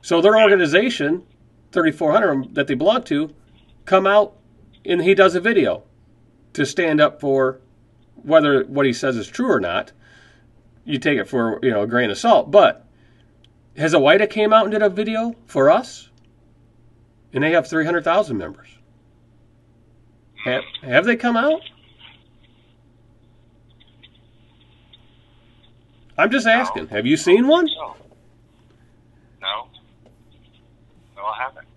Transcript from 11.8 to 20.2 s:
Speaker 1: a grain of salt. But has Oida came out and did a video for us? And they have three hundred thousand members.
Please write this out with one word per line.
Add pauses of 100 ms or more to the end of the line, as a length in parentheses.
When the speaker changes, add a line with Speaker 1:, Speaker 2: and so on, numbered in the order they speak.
Speaker 1:
a
grain
of
salt.
But (880)
has
Oida
came
out
and
did
a
video
for
us? (1300)
And
they
have
three
hundred
thousand
members. (1800)